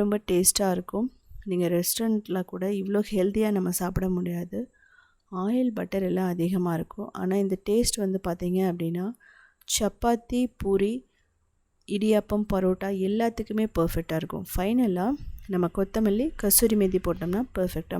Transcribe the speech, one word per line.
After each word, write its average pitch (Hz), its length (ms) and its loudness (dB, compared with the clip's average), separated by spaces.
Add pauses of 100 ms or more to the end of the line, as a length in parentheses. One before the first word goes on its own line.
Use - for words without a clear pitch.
ரொம்ப 208 180 2 (120)
டேஸ்ட்டாக 185 460 4
இருக்கும். 208 320 -4 (420)
நீங்க 175 240 2
ரெஸ்டாரண்ட்ல 208 680 0 (100)
கூட 185 120 -4 (160)
இவ்வளோ 202 200 0 (140)
ஹெல்தியா 208 420 2
நம்ம 180 240 0
சாப்பிட 185 360 0
முடியாது. 175 440 -4 (840)
ஆயில், 247 340 2
பட்டர் 185 320 -2
எல்லாம் 185 240 0
அதிகமா 180 440 0
இருக்கும். - 320 -10 (100)
ஆனா 185 140 0 (100)
இந்த 190 120 -2 (120)
டேஸ்ட் 214 360 2
வந்து 190 240 -2
பார்த்தீங்க 180 320 0 (100)
அப்படின்னா, 175 360 -4 (680)
சப்பாத்தி, 233 680 0 (200)
பூரி, 196 300 2 (1000)
இடியாப்பம், 208 560 2
பரோட்டா 190 360 2 (180)
எல்லாத்துக்குமே 220 580 0 (140)
பெர்ஃபெக்ட்டா 165 440 0
இருக்கும். 165 280 -8
ஃபைனலா 196 560 2 (480)
நம்ம 180 140 2 (100)
கொத்தமல்லி, 214 480 2 (160)
கஸ்தூரி 220 380 4
மேத்தி 185 260 2
போட்டோம்னா 180 340 -2 (160)
பெர்ஃபெக்ட்டா 180 440 -4